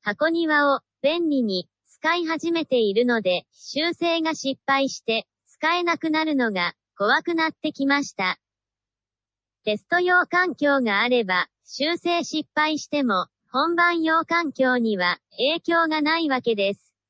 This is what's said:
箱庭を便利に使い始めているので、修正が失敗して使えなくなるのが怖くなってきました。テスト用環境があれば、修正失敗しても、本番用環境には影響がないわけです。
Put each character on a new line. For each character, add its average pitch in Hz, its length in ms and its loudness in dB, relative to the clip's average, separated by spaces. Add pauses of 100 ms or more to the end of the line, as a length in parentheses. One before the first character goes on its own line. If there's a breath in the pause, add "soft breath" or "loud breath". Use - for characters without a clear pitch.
箱 254 300 0
庭 302 440 2
を 262 60 -4 (220)
便 330 260 0
利 277 140 0
に 185 260 -4 (180)
使 330 300 -4
い 349 100 -2
始 330 260 -2
め 330 120 0
て 254 140 0
い 208 160 2
る 233 100 2
の 240 160 2
で、 180 320 -2
修 330 400 -4
正 330 280 -2
が 320 140 -2
失 269 320 -6
敗 269 220 0
し - 160 -12
て 226 220 -4 (200)
使 320 300 -2
え 359 60 -2
な 339 160 -2
く 320 120 -4
な 311 140 0
る 311 100 -2
の 247 180 0
が 180 220 -2 (220)
怖 247 260 2
く 339 120 -4
な 320 140 0
っ 311 40 -6
て - 200 -6
き 277 140 -4
ま 285 160 0
し - 120 -12
た。 185 240 -4 (1300)
テ 214 120 -2
ス - 120 -12
ト 349 120 2
用 359 260 4
環 359 280 0
境 277 260 2
が 214 220 0
あ 240 60 0
れ 247 160 2
ば、 180 240 -2 (160)
修 320 320 -4
正 349 280 -2
失 302 300 -6
敗 302 240 0
し - 100 -12
て 294 160 0
も、 196 240 0 (240)
本 320 220 0
番 349 280 2
用 320 220 2
環 330 280 -2
境 254 260 2
に 220 180 0
は 180 220 0 (180)
影 302 240 0
響 330 280 0
が 311 120 0
な 311 180 0
い 330 100 -2
わ 254 120 0
け 233 140 -2
で 202 200 -2
す。 - 200 -20 (160)